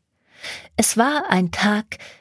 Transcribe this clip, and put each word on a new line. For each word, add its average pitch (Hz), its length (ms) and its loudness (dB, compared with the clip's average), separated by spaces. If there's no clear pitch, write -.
Es - 220 2
war 285 320 0
ein 180 220 2
Tag 208 460 -2